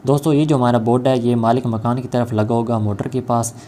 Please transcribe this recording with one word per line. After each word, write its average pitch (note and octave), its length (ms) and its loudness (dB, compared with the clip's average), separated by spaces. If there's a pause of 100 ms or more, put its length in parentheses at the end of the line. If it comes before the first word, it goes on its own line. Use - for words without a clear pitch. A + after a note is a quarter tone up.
दोस्तों, C#3+ 280 2
ये D3 120 2
जो D3 120 2
हमारा A#2+ 220 2
बोर्ड A#2+ 280 2
है, B2 200 2
ये A#2+ 80 2
मालिक A#2+ 320 0
मकान A#2+ 340 -2
की B2 60 -10
तरफ A#2+ 260 -2
लगा A2 220 0
होगा A#2 240 0
मोटर G#2 280 -4
के B2+ 140 -4
पास, A#2 340 -2 (120)